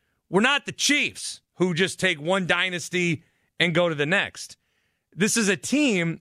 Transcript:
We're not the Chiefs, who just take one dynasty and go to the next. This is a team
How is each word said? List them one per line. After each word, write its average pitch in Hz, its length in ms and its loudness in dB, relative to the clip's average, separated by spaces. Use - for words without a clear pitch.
We're 185 100 4
not 269 240 2
the 131 80 -8
Chiefs, - 720 -2
who 180 180 0
just 175 260 0
take 180 200 0
one 180 260 0
dynasty 175 760 -2
and 170 140 2
go 175 140 2
to 160 60 -2
the 143 120 -2
next. 165 500 -4
This 202 220 0
is 214 120 0
a 190 80 2
team 202 640 0